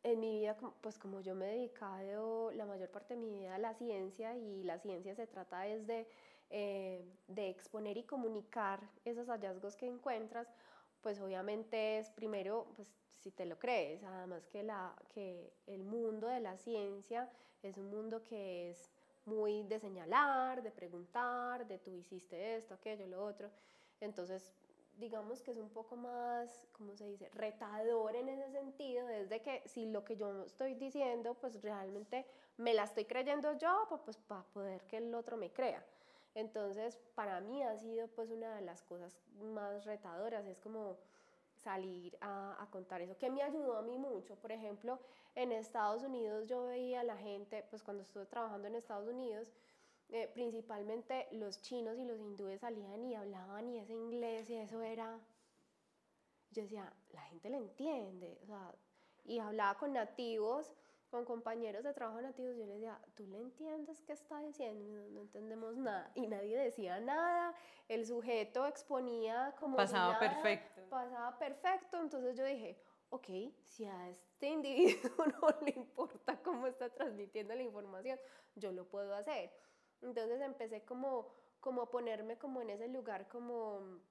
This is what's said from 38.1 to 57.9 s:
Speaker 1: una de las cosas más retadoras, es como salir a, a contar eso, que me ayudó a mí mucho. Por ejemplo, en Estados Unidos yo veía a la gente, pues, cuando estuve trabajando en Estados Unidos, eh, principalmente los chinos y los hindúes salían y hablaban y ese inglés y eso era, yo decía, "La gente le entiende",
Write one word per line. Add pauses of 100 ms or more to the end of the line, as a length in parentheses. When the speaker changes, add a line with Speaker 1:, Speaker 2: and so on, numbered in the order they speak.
Speaker 1:
una
de
las
cosas (240)
más
retadoras,
es
como (560)
salir
a,
a
contar
eso,
que
me
ayudó
a
mí
mucho.
Por
ejemplo, (360)
en
Estados
Unidos
yo
veía
a
la
gente,
pues,
cuando
estuve
trabajando
en
Estados
Unidos, (580)
eh,
principalmente
los
chinos
y
los
hindúes
salían
y
hablaban
y
ese
inglés
y
eso
era, (1300)
yo
decía, (200)
"La
gente
le
entiende",